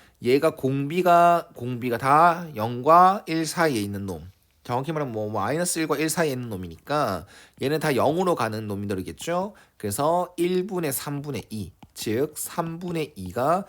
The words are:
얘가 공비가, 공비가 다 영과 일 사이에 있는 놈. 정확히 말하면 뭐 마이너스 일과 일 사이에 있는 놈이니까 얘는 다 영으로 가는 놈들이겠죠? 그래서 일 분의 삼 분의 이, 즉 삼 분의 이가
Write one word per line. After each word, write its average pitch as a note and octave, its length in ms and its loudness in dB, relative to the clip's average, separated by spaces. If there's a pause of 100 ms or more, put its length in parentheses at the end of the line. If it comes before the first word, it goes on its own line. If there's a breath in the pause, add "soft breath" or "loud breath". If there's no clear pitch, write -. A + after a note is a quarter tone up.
(220 soft breath)
얘가 C#3+ 340 4
공비가, E3+ 960 4
공비가 A#2+ 420 -4
다 E3 580 4
영과 D3+ 680 4
일 D#3+ 220 -2
사이에 D3+ 340 0
있는 G2+ 240 -4
놈. F2 260 -8 (340)
정확히 C#3 280 -4
말하면 D3 200 -4
뭐 G#2+ 180 -4
마이너스 C3+ 500 -2
일과 D#3 160 0
일 D#3 120 0
사이에 D#3 240 0
있는 B2 160 -6
놈이니까 F#2 800 -4 (340 loud breath)
얘는 D3 200 -2
다 D#3 100 0
영으로 D#3 440 2
가는 A2 340 -4
놈들이겠죠? G2+ 840 -6 (220 soft breath)
그래서 E3+ 600 -2
일 F3+ 300 0
분의 F3 260 -4
삼 C#3+ 300 -6
분의 C#3 280 -6
이, G2+ 220 -10 (220)
즉 B2+ 420 -2
삼 E3 420 -8
분의 F3 380 -6
이가 B2 520 -2